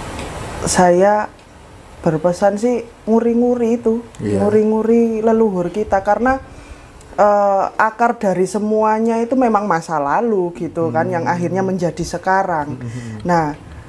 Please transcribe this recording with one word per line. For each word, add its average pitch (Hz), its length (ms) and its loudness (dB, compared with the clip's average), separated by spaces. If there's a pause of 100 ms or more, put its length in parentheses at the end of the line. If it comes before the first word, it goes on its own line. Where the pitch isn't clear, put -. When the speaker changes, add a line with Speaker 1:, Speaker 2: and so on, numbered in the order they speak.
(680)
Speaker 1:
Saya 190 640 4 (720)
berpesan 175 560 0
sih 240 180 0 (260)
nguri-nguri 233 760 2
itu, 233 240 0 (160)
Speaker 2:
Iya. 202 240 0
Speaker 1:
nguri-nguri 220 800 2
leluhur 220 480 2
kita, 202 320 -2
karena, 208 400 0 (720)
eh, 202 580 4
akar 233 460 0
dari 185 280 0
semuanya 214 720 0
itu 233 160 -2
memang 226 300 2
masa 165 340 -2
lalu 180 580 0
gitu 165 340 -4
kan, 160 160 0
Speaker 2:
Hmm. 185 80 -4
Speaker 1:
yang 165 120 -2
akhirnya 175 360 -2
menjadi 180 420 -2
sekarang. 175 720 -2
Speaker 2:
Hmm. 117 460 -12
Speaker 1:
Nah, 170 240 2 (420)